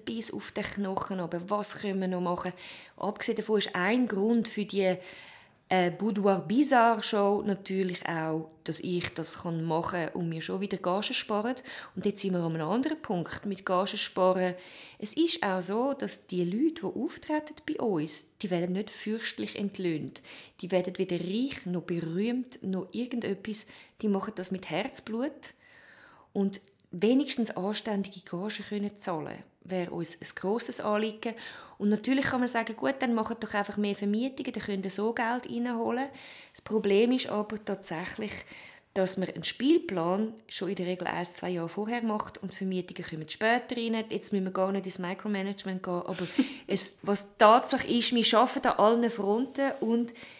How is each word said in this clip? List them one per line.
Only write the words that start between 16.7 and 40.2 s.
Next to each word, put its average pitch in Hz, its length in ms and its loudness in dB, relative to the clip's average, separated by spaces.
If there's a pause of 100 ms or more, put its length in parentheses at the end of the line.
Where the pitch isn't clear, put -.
die 190 180 -4
auftreten 302 560 -4 (100)
bei - 180 -4
uns, 165 600 -2
die 180 80 -4
werden 180 220 0
nicht 208 180 -2
fürstlich 214 640 -4
entlöhnt. 180 680 -2 (400)
Die 180 80 -8
werden 180 300 2
weder 185 200 0
reich, 214 460 -2
noch 180 160 -2
berühmt, 185 800 -2
noch 190 300 -2
irgendetwas. 214 760 -4 (380)
Die 214 40 0
machen 196 280 0
das 185 160 -6
mit 185 180 -6
Herzblut. 226 840 -4 (760)
Und 196 300 0 (300)
wenigstens 233 580 2
anständige 196 720 -4
Gagen 196 480 -8
können 208 300 -4
zahlen, 156 440 -4 (200)
wäre 180 280 -2
uns - 300 -6
ein - 140 -4
grosses 233 440 -2
Anliegen. 214 540 0 (440)
Und 208 120 2
natürlich 247 380 4
kann 254 120 2
man 247 80 2
sagen, 233 300 0
„Gut, 269 220 0
dann 240 140 2
macht 226 300 0
doch 208 100 -4
einfach 202 220 0
mehr 208 200 2
Vermietungen, 240 580 0
dann 208 100 -4
könnt 196 220 -2
ihr 190 60 -2
so 208 200 2
Geld 240 380 0
reinholen.“ 233 580 0 (460)
Das - 80 -8
Problem 208 500 6
ist 254 160 2
aber 208 380 -4
tatsächlich, 196 640 -4 (640)
dass 185 240 2
man 180 100 0
einen 160 160 -8
Spielplan 220 880 2 (140)